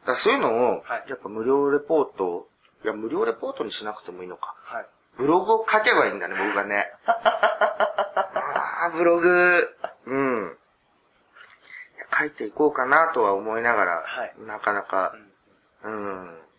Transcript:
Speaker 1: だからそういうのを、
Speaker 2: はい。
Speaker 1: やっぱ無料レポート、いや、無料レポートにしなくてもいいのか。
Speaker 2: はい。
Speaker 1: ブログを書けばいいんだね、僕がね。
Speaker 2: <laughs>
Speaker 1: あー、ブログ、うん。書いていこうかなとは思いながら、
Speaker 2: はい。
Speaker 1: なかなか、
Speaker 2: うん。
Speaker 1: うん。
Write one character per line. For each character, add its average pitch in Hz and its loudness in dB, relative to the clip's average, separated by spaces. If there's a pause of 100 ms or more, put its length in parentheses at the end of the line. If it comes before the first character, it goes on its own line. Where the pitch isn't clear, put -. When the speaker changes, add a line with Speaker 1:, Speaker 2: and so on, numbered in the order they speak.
Speaker 1:
だ - -12
か 123 -2
ら 123 2
そ - 4
う 254 4
い - 2
う - 0
の 143 2 (280)
を、 - -10
Speaker 2:
は 120 -6
い。 - -12
Speaker 1:
や 131 -6
っ - -20
ぱ - -12
無 110 -6
料 139 2
レ 143 2
ポ 151 0
ー - -6
ト、 90 -4 (360)
い 110 -2
や、 107 -2
無 107 -6
料 180 -2
レ 113 -2
ポ - -6
ー - -8
ト 147 -6
に 104 -8
し - -6
な 107 -8
く - -14
て - -16
も 90 -14
い - -12
い 90 -14
の 87 -14
か。 - -10
Speaker 2:
は 117 -10
い。 - -14 (320)
Speaker 1:
ブ 127 -2
ロ 180 4
グ 214 2
を 220 0
書 214 4
け 233 4
ば 143 4
い 98 -2
い - -8
ん 101 -8
だ 87 -6
ね、 95 -8
僕 101 -2
が 101 0
ね。 101 -2
Speaker 2:
<laughs> - -14
Speaker 1:
あ - 0
ー、 160 -6
ブ 170 2
ロ 170 6
グ、 180 6 (460)
う 127 -4
ん。 120 -2 (1600)
書 147 0
い 151 -6
て - -8
い 104 -8
こ 151 4
う 147 2
か 131 0
な 160 4
と 123 0
は 98 4
思 110 -2
い - -4
な 117 2
が 101 6
ら、 82 -2
Speaker 2:
は 123 -8
い。 - -14
Speaker 1:
な 107 -10
か 104 0
な 101 -2
か、 95 -2 (720)
Speaker 2:
う 107 -8
ん。 110 -8
Speaker 1:
う 101 -8
ん。 82 -18 (200)